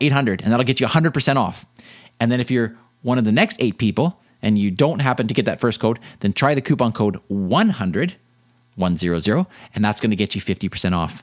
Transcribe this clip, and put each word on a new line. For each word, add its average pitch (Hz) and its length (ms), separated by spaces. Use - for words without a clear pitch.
eight 135 100
hundred, 127 300
and 107 100
that'll 123 140
get 131 160
you 123 60
a - 20
hundred 160 240
percent 139 240
off. 113 280
And 117 120
then 123 100
if 120 100
you're 117 240
one 127 160
of 120 40
the 107 80
next 160 280
eight 110 180
people, 113 420
and 107 160
you 101 140
don't 143 280
happen 127 280
to - 60
get 117 120
that - 160
first 117 180
code, 117 200
then 101 140
try 143 220
the 135 60
coupon 123 300
code 104 260
one 101 420
hundred, 113 460
one 90 200
zero 85 240
zero, 113 260
and 107 80
that's 107 160
gonna 107 160
get 101 200
you 101 40
fifty 98 300
percent 90 260
off, 85 280